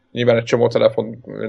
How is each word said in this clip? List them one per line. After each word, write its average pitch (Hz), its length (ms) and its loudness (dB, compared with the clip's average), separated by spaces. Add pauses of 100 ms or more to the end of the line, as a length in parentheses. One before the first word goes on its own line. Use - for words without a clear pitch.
(120)
Nyilván 120 240 2
egy 117 80 0
csomó 117 240 2
telefon 113 540 0 (260)